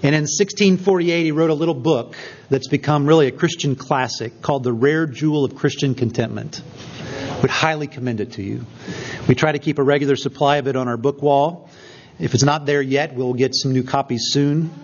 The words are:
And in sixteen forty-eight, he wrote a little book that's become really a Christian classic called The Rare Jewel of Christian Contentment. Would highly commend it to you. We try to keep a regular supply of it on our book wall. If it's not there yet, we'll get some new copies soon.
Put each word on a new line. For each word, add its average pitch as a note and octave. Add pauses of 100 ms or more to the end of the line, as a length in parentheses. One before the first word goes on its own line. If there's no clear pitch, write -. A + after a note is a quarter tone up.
And D3
in D3+
sixteen G3
forty-eight, F3
he D#3+
wrote D#3+
a D#3+
little E3
book B2+ (320)
that's C3+
become D3
really D3+
a B2
Christian D3
classic B2
called C#3
The B2
Rare D3+
Jewel D3
of -
Christian C#3
Contentment. A2+ (800)
Would C3
highly D#3
commend B2
it G2
to G2+
you. A2+ (600)
We C3
try D#3
to D3
keep D3
a C#3+
regular C#3
supply C#3+
of C3
it C3+
on B2+
our A#2
book C#3+
wall. D3 (500)
If -
it's C3
not D3
there C#3+
yet, C3+
we'll B2
get B2+
some C3+
new C3
copies B2+
soon. D3 (140)